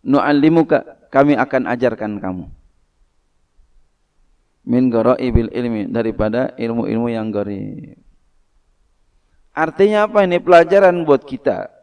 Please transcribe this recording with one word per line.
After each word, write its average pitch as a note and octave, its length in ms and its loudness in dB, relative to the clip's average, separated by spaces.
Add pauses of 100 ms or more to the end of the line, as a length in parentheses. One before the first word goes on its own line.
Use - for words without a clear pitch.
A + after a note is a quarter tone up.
Nu'allimuka, D3 800 2 (320)
kami C#3 240 4
akan B2+ 320 -2
ajarkan A2 480 -4
kamu. F#2+ 320 -10 (2250)
Min B2+ 240 0
garaibil A#2 640 0
ilmi, A#2 400 -6
daripada A2 640 -4
ilmu-ilmu A#2 560 -4
yang A2 160 -6
gharib." G#2 720 -10 (1500)
Artinya G3+ 560 0
apa G#3 160 2
ini? F3 160 0
Pelajaran F3 640 4
buat C#3+ 220 2
kita. - 420 -6 (140)